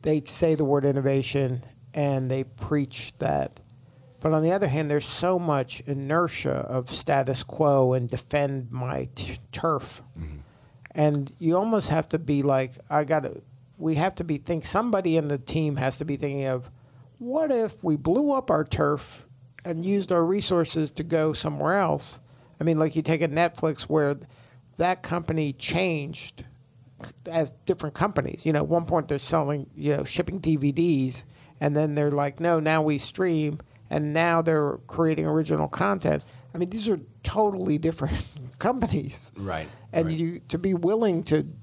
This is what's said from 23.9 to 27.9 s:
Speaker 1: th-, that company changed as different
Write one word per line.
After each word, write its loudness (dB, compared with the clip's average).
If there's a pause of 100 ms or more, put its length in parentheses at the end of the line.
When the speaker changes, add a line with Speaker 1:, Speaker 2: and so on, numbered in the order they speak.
Speaker 1:
th-, -16 (520)
that 0
company -2
changed -4 (840)
as 0 (140)
different -2